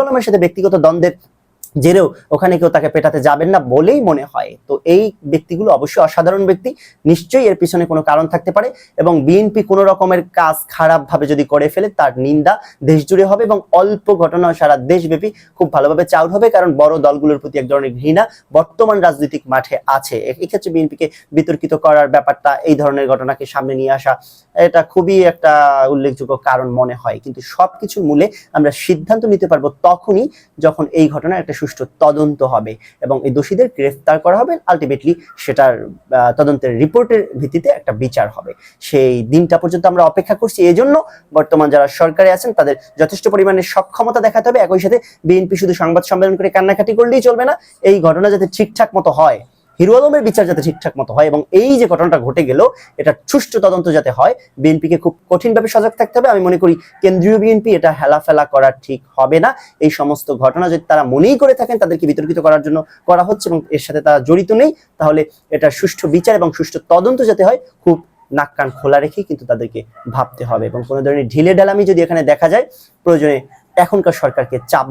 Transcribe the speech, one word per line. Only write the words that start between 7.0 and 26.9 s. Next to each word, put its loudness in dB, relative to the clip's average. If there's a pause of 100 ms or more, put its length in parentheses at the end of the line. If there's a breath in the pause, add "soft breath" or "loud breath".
নিশ্চয়ই 2
এর 2
পিছনে -2
কোনো -2
কারণ 2
থাকতে -4
পারে 0 (300 soft breath)
এবং 2 (120)
বিএনপি 2
কোনো 0
রকমের 0 (180)
কাজ 0 (140)
খারাপভাবে 0
যদি -2
করে 0
ফেলে -2 (120)
তার 0 (140)
নিন্দা 2 (300 loud breath)
দেশ 2 (100)
জুড়ে 4
হবে 0
এবং 0 (140)
অল্প 0
ঘটনাও 0
সারা 2 (160)
দেশব্যাপী -2 (280 soft breath)
খুব 0
ভালোভাবে 2
চাউর 0
হবে, 2
কারণ 2 (120)
বড় 4 (120)
দলগুলোর 0
প্রতি -14
এক -6
ধরনের -4
ঘৃণা 0 (300 soft breath)
বর্তমান 0
রাজনৈতিক -2
মাঠে -2 (120)
আছে। -2 (140)
এ-, -10
এক্ষেত্রে -6
বিএনপিকে -2 (260 loud breath)
বিতর্কিত -4 (120)
করার 4
ব্যাপারটা, 0 (180)
এই 4
ধরনের -2
ঘটনাকে -4
সামনে -8
নিয়ে -4
আসা, -2 (420 soft breath)
এটা 2
খুবই 0
একটা 2 (420)
উল্লেখযোগ্য -4 (140)
কারণ -2 (120)
মনে -2